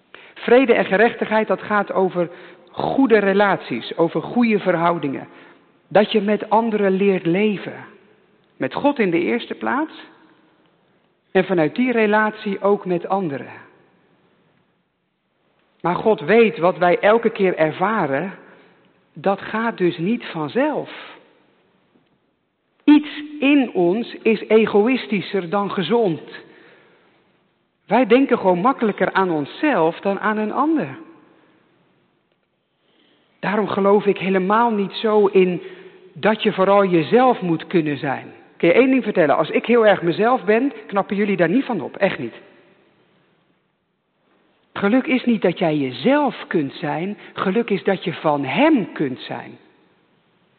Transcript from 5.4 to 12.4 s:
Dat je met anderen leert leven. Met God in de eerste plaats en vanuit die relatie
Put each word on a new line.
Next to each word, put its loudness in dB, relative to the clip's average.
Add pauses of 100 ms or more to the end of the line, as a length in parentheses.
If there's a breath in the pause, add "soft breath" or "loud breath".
Dat 2
je 2
met -2
anderen 2
leert 0
leven. -2 (720)
Met -6
God 0
in 2
de 0
eerste -4
plaats -4 (1400)
en 2
vanuit 0
die 0
relatie 0